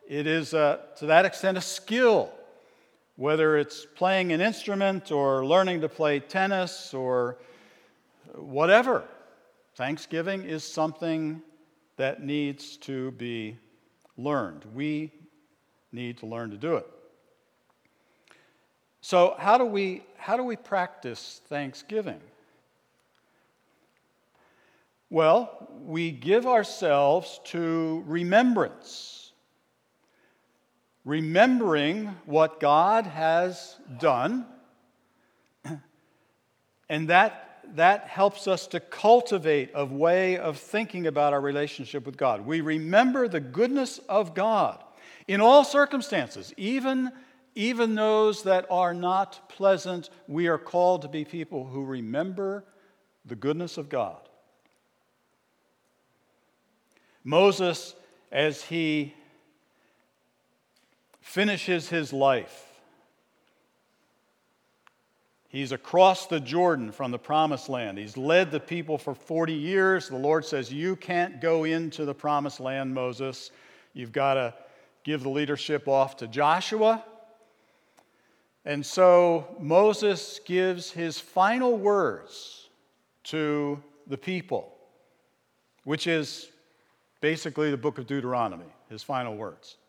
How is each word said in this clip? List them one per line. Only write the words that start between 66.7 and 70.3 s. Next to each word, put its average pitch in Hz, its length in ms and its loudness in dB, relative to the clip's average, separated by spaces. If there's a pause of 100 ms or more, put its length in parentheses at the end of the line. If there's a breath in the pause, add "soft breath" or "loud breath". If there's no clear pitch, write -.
from 131 180 -8
the 120 80 -6
promised 151 520 0
land. 113 260 -6
He's 104 220 -12
led 160 320 2
the 147 100 -4
people 160 380 -6
for 135 160 -8
forty 160 400 -4
years. 190 540 0
The 135 80 -8
Lord 147 280 2